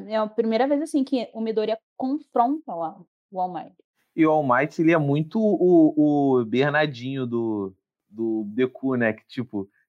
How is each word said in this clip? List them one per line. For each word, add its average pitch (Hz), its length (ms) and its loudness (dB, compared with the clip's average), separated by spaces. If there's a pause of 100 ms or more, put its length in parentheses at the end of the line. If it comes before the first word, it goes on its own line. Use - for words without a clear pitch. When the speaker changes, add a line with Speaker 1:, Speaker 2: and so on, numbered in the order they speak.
Speaker 1:
é 214 100 -8
a 214 100 0
primeira 226 400 0
vez, 285 140 0
assim, 302 220 -2
que 254 300 -4
o 220 80 -10
Midoriya 214 380 -2 (180)
confronta 269 760 -2
o, 165 300 -10 (260)
o 185 100 -6
All 185 120 -4
Might. - 220 -14 (400)
Speaker 2:
E 156 100 4
o 156 60 4
All 156 120 2
Might, 139 380 0
ele 160 120 4
é 170 40 4
muito 156 440 0
o, 151 1000 4
o 117 60 0
Bernardinho 135 800 -2
do, 110 480 -4 (380)
do 110 320 -4 (100)
Deku, 127 420 -2
né? 113 180 0
Que, - 140 -14
tipo, 104 420 -10 (200)